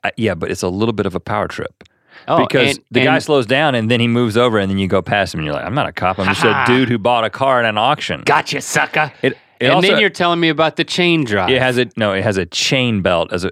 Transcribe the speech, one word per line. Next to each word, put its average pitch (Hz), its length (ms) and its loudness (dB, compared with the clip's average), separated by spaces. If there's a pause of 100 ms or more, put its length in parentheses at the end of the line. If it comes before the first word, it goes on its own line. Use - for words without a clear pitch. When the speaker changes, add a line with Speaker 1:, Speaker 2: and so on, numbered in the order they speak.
Speaker 1:
I, - 140 -4
yeah, 110 160 0
but 82 160 -6
it's 90 140 -4
a 92 40 0
little 104 260 -2
bit 101 120 -4
of 90 80 -6
a 85 60 -6
power 104 280 -4
trip. - 360 -12 (440)
Speaker 2:
Oh, 160 120 2
Speaker 1:
Because 135 380 0
Speaker 2:
and, - 120 -20
Speaker 1:
the 123 140 2
guy 151 120 4
Speaker 2:
and 165 80 -2
Speaker 1:
slows 143 220 2
down 135 300 0
and 113 160 0
then 120 80 2
he 117 80 2
moves 117 300 0
over 120 200 4
and 98 140 0
then 98 80 0
you 95 80 0
go 95 160 0
past 98 320 0
him 82 60 -6
and 76 40 -4
you're 73 80 -4
like, - 120 -6
"I'm 104 100 -6
not 139 100 -2
a - 60 -6
cop, 92 260 -2
I'm 95 80 -2
just - 160 0
Speaker 2:
Ha 113 100 4
ha. 123 120 0
Speaker 1:
a - 20 0
dude 123 240 2
who 120 80 0
bought 117 280 2
a 104 40 -2
car 135 300 0
at 117 100 0
an 107 80 -2
auction." 113 480 -2
Speaker 2:
Gotcha, 143 360 0
sucker. 151 500 -2 (100)
Speaker 1:
It, 131 120 0 (260)
it 120 80 -2
Speaker 2:
And 147 60 4
Speaker 1:
also 185 140 4
Speaker 2:
then 196 120 4
you're 202 100 2
telling 175 300 0
me 165 100 2
about 156 280 0
the 165 60 0
chain 170 400 0
drive. 104 280 0
Speaker 1:
It 127 100 2
has 127 160 0
a, 123 80 2 (100)
no, 107 180 0
it 95 100 -2
has 104 140 0
a 87 100 -2
chain 120 560 0
belt, 85 280 0
as 90 140 -4
a, 90 60 -4